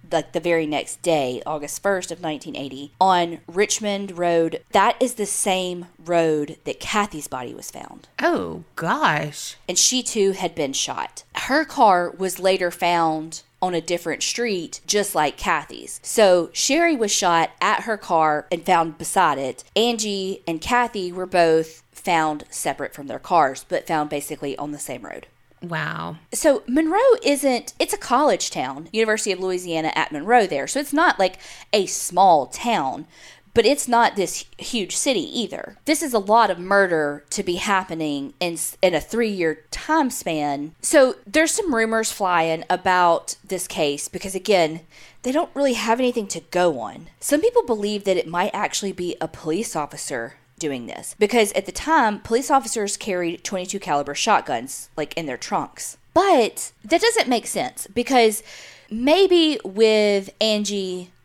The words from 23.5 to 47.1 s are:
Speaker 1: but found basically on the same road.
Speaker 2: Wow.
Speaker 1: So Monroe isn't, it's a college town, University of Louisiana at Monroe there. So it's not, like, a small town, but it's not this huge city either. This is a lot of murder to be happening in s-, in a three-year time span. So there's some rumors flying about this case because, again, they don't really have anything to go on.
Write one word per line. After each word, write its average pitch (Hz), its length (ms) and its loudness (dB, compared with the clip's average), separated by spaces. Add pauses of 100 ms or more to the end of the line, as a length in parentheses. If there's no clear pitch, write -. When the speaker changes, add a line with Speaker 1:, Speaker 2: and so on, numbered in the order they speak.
Speaker 1:
but 170 180 -4
found 151 240 0
basically 147 460 -6
on 147 160 -8
the 143 60 -10
same - 240 -10
road. - 240 -14 (360)
Speaker 2:
Wow. 160 540 -6 (160)
Speaker 1:
So 285 340 2
Monroe 320 320 2 (240)
isn't, 269 560 0
it's - 140 -2
a 415 60 -4
college 254 520 2
town, 139 420 -6
University 220 380 0
of 180 100 -2
Louisiana 180 540 -2
at - 160 0
Monroe 190 360 4
there. 139 200 -4
So 262 140 -2
it's 285 120 -6
not, 311 260 2
like, 185 200 0 (320)
a 208 140 2
small 175 600 2
town, 160 600 -4 (460)
but 220 140 4
it's 277 200 2
not 233 300 2
this - 300 -4 (100)
huge - 400 -6
city 254 240 0 (180)
either. - 460 -8
This 302 180 0
is 269 120 -6
a 220 40 4
lot 208 320 4
of 175 80 -2
murder 175 720 2
to 208 120 -6
be 180 140 -2
happening 160 840 -4
in 175 140 -2
s-, - 260 -8
in 180 140 4
a 143 80 0
three-year 196 680 -2
time 311 380 0
span. 147 720 -4
So 262 360 4 (100)
there's 311 240 2
some 370 240 -2
rumors 226 360 0
flying 165 600 0
about 180 760 2
this 185 240 -8
case 143 400 -2
because, 190 260 -10
again, 175 460 2 (440)
they 254 80 -2
don't 320 220 -2
really 269 200 2
have 226 260 0
anything 240 280 0
to 165 120 -8 (100)
go 175 300 2
on. 135 280 -12 (100)